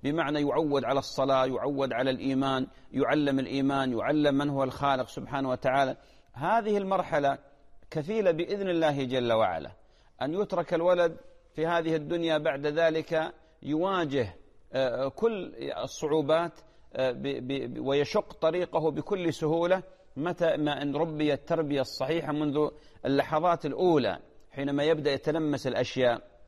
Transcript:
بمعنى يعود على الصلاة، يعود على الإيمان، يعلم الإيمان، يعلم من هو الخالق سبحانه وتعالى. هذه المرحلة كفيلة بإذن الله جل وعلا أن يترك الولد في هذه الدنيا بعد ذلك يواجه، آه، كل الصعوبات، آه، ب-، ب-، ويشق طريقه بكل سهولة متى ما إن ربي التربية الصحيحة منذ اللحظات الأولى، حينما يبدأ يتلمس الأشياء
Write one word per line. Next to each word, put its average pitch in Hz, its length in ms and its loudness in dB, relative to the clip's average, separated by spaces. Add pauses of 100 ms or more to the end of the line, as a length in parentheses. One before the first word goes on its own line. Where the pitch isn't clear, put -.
بمعنى 147 360 0
يعود 143 440 0
على 135 140 0
الصلاة، 135 480 2
يعود 135 460 -2
على 131 180 0
الإيمان، 131 560 0 (260)
يعلم 139 460 2
الإيمان، 135 600 0
يعلم 143 360 2
من 143 160 0
هو 139 120 -2
الخالق 131 460 0
سبحانه 135 400 -6
وتعالى. 135 480 0 (360)
هذه 202 460 0
المرحلة 180 600 0 (520)
كفيلة 185 400 0
بإذن 180 400 -2
الله 151 340 2
جل 123 280 0
وعلا 90 380 0 (520)
أن 143 120 -4
يترك 180 400 -2
الولد 170 420 4 (380)
في 156 120 -2
هذه 165 300 0
الدنيا 160 420 0
بعد 147 280 -2
ذلك 160 680 0 (280)
يواجه، 147 720 0 (380)
آه، 131 360 0
كل 208 440 -2 (300)
الصعوبات، 156 760 0 (340)
آه، 127 180 0
ب-، 131 100 -8
ب-، 127 640 -4
ويشق 143 460 0
طريقه 160 580 0
بكل 165 420 -2
سهولة 170 500 2 (340)
متى 160 400 0
ما 147 260 0
إن 143 140 -2
ربي 151 360 0
التربية 147 480 0
الصحيحة 151 520 -2
منذ 147 360 2 (380)
اللحظات 160 600 2
الأولى، 139 520 2 (320)
حينما 139 340 -2
يبدأ 151 280 2
يتلمس 147 540 -2
الأشياء 123 680 0 (140)